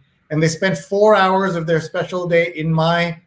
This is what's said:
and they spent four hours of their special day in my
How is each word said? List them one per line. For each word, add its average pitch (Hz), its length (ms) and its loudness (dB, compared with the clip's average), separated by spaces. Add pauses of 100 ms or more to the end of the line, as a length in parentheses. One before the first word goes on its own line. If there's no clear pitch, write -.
(320)
and 151 120 0
they 160 60 2
spent 165 280 -2
four 208 380 2
hours 190 400 2
of 160 120 -6
their 165 120 2
special 175 480 -6
day 170 280 2
in 156 180 -4
my 165 540 0